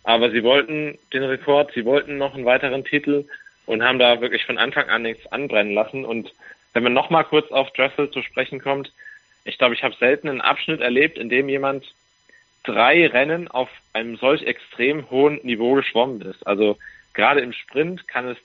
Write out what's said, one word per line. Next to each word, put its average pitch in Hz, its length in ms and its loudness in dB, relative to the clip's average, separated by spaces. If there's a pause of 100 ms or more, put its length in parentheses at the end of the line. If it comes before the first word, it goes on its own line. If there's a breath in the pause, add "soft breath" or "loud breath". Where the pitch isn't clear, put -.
Aber 117 260 2
sie 110 140 0
wollten 147 540 0 (140)
den 135 120 -2
Rekord, 143 500 0
sie 117 100 -6
wollten 143 340 0
noch 139 160 -4
einen 135 100 -10
weiteren 131 400 0
Titel 143 400 -2 (420 loud breath)
und 113 160 -2
haben 127 160 2
da 120 220 4
wirklich 117 240 -2
von 117 140 -6
Anfang 127 320 -2
an 113 120 0
nichts 113 300 -8
anbrennen 107 420 -2
lassen. 110 300 -2
Und 113 280 -8 (400 loud breath)
wenn 120 120 -2
man 123 80 2
noch 131 180 0
mal 160 140 4
kurz 151 260 0
auf 135 220 -2
Dressel 139 380 -2
zu 127 120 -8
sprechen 131 380 -6
kommt, 139 320 -4 (520 loud breath)
ich - 140 -12
glaube, 123 160 4
ich - 80 -6
habe 127 160 -4
selten 139 300 2
einen 131 140 -6
Abschnitt - 380 0
erlebt, 123 360 2
in 117 140 -8
dem 135 180 2
jemand 139 360 -4 (800 soft breath)
drei 131 440 4
Rennen 143 420 0
auf 127 200 -4 (260)
einem 113 220 -6
solch 135 260 2
extrem 131 680 -4
hohen 147 320 2
Niveau 120 320 0
geschwommen 127 460 0
ist. 92 260 -14
Also 104 300 2 (380 loud breath)
gerade 131 260 4
im 123 120 -6
Sprint 165 540 -6
kann 123 220 -6
es 120 160 -8